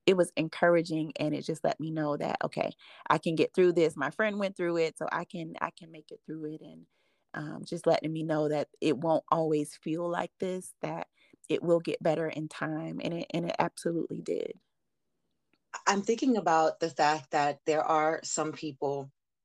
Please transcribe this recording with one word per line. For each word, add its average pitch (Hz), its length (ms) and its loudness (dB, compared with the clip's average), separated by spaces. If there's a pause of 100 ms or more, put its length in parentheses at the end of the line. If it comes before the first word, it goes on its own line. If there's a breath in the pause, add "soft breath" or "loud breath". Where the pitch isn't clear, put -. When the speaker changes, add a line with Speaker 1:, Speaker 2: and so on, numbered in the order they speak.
Speaker 1:
it 185 100 6
was 175 180 2
encouraging, 160 840 2
and 151 160 0
it 143 80 -6
just 160 200 -6
let 156 160 0
me 160 120 -4
know 151 260 -2
that, 160 260 -2
okay, - 280 -4 (360 loud breath)
I 160 120 2
can 165 160 -2
get 147 180 2
through 180 200 6
this. 165 220 4
My 139 140 -2
friend 208 300 -2
went 196 180 -2
through 170 200 0
it, 160 200 0
so 156 140 -4
I 170 140 -4
can, 165 360 -10
I 165 160 -4
can 165 140 -20
make 156 200 -20
it - 140 -18
through 160 200 -10 (100)
it. 156 60 -16
And, 165 260 -20 (480)
um, 156 300 -10
just 175 200 -8
letting 160 260 4
me 160 120 -4
know 156 260 2
that 147 200 0 (120)
it 139 160 2
won't 156 340 2
always 156 440 2
feel 175 340 -4
like 175 300 -4
this, 185 420 -6
that 156 260 -6 (420 soft breath)
it 156 120 2
will 170 180 4
get 165 220 -4
better 160 260 2
in 156 200 -6
time. 156 560 -6
And 170 100 -2
it, 170 180 -6
and 170 140 -2
it 170 140 -2
absolutely 170 640 -2
did. - 320 -4 (1300)
Speaker 2:
I'm 196 160 4
thinking 233 360 2
about 160 420 4
the 165 100 -2
fact 151 420 0
that 147 340 0
there 156 180 2
are 156 400 2
some 156 280 -4
people 139 600 -6 (340)